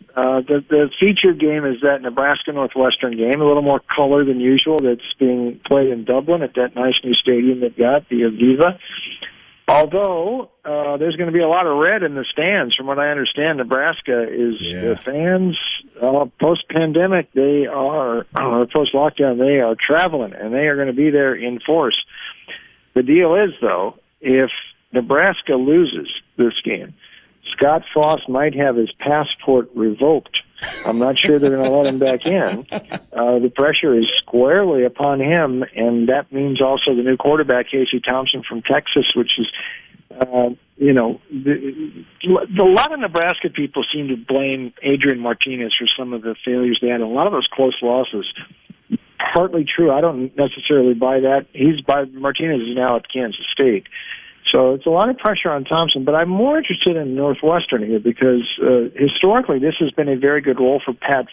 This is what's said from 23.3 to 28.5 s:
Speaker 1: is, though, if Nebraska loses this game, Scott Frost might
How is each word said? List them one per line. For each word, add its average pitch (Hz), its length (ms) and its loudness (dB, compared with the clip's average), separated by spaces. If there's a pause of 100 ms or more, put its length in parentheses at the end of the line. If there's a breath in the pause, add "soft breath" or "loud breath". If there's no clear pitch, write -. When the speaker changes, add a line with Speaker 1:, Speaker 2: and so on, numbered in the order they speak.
Speaker 1:
is, 196 160 2 (100)
though, 98 340 -2 (240)
if 131 320 2 (400)
Nebraska 143 640 0
loses 131 540 2 (260)
this 117 300 0
game, 98 280 -8 (600 soft breath)
Scott 151 300 2 (100)
Frost 151 340 0
might 139 280 0